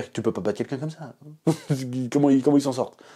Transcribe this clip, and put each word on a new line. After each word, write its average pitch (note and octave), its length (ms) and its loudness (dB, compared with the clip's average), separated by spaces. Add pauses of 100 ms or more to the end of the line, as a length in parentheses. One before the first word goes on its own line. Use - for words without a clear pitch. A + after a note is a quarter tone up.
(120)
tu - 120 -6
peux A2+ 80 2
pas G#2 100 -4
battre G2+ 160 -2
quelqu'un B2+ 200 -6
comme D3+ 120 -8
ça. D#3 240 -14 (320)
<laughs> D#3+ 80 2 (580)
Comment C#3+ 200 4
ils, C3+ 100 6
comment C#3+ 160 4
ils C#3 60 4
s'en C#3 100 -2
sortent ? A#2+ 260 -6 (160)